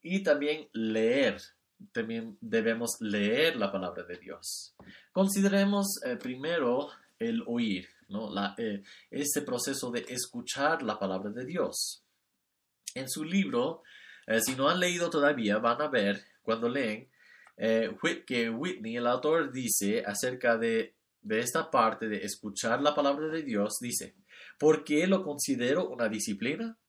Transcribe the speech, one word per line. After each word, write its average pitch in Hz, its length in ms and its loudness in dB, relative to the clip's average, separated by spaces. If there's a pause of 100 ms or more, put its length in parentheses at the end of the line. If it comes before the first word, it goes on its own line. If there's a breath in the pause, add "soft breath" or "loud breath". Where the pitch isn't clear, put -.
y 190 220 -2
también 147 480 2
leer. 113 680 2 (500)
También 113 480 -6
debemos 113 520 0 (100)
leer 110 560 2
la 98 120 0
palabra 90 340 -4
de 90 120 -10
Dios. - 580 -12 (380 loud breath)
Consideremos, 196 960 2
eh, 123 100 -2
primero 135 760 -2 (280 loud breath)
el 117 260 -2
oír, 113 440 0 (180)
¿no? 104 260 -6
La, 98 240 -2
eh, 104 260 -4 (280 loud breath)
este 143 300 -2
proceso 123 500 -4
de 120 160 -4
escuchar 139 760 -2
la 107 160 -2
palabra 98 340 -4
de 123 120 -8
Dios. - 640 -4 (880)
En 131 160 -8
su 156 160 -6
libro, 160 580 0 (440 loud breath)
eh, 113 140 2
si 131 140 0
no 135 140 4
han 180 100 2
leído 175 300 0
todavía, 143 480 4
van 120 240 2
a 151 60 0
ver 101 360 2 (180)
cuando 113 260 0
leen, 120 420 -2 (480 loud breath)
eh, 113 320 2 (120)
Whit-, 170 240 -2
que 117 240 0
Whitney, 117 480 -4
el 120 100 0
autor, 143 440 2
dice 113 540 0
acerca 120 520 0
de, 113 380 0 (260)
de 107 180 0
esta 143 300 -2
parte 113 380 2
de 104 160 -4
escuchar 110 580 -2
la 147 120 4
palabra 143 340 2
de 160 160 -4
Dios, 107 360 -2
dice, 120 360 -6 (420 loud breath)
"¿Por 151 260 6
qué 151 240 2
lo 190 160 4
considero 139 640 0
una 113 200 0
disciplina? 113 680 -4 (120)